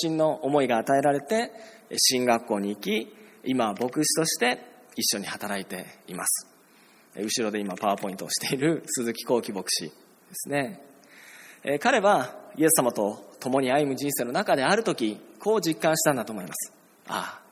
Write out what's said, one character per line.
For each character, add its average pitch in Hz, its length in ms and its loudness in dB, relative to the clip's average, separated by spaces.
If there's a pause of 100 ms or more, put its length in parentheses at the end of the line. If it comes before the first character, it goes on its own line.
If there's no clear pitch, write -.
身 160 140 0
の 156 260 2
思 143 200 4
い 131 40 2
が 120 120 2
与 139 200 2
え 135 40 2
ら 143 100 4
れ 143 80 2
て、 220 320 -2 (440)
進 127 280 2
学 117 220 2
校 104 140 0
に 101 100 -2
行 104 100 -8
き、 214 340 -4 (300)
今 127 220 0
は - 80 -2
牧 123 180 -2 (100)
師 - 140 0
と 160 80 2
し - 140 -2
て 247 200 0 (380)
一 - 200 0
緒 202 40 -4
に - 60 -8
働 101 340 -6
い 95 40 -8
て 92 220 -10 (220)
い 90 60 -10
ま 90 120 -6
す。 - 220 -4 (680)
え - 60 -10
ー、 104 40 -2
後 110 200 -2
ろ 104 80 -2
で 104 80 -2
今 95 160 -6
パ 104 120 0
ワ 101 80 4
ー - 40 -10
ポ 101 100 -4
イ 92 40 -8
ン - 20 -12
ト 87 80 -10
を 80 60 -10
し - 180 -4
て 139 80 -2
い - 20 -4
る 156 280 0
鈴 117 260 -2
木 - 120 -8
幸 117 180 2
喜 107 100 -8
牧 95 160 -6
師 - 160 -2
で 76 60 -10 (420)
す - 160 -10
ね。 135 320 -4 (840)
え 143 120 0
ー、 147 40 0
彼 233 220 4
は 190 340 4 (220)
イ 151 80 4
エ 160 40 8
ス 156 100 6
様 123 140 4
と 107 480 -2
共 131 200 0
に 127 100 0
歩 143 200 4
む 131 60 -2
人 139 160 -2
生 135 120 0
の 123 80 -6
中 180 240 2
で 135 80 2
あ 165 100 4
る 226 80 2
時、 113 380 0 (180)
こ 220 180 2
う 208 40 4
実 160 220 -2
感 160 140 4
し - 80 0
た 151 80 4
ん 135 40 2
だ 113 80 -4
と 117 80 -10
思 107 100 -8
い - 40 -10
ま - 80 -12
す。 - 180 -8 (340)
「あ 90 320 -6
あ、 - 140 -20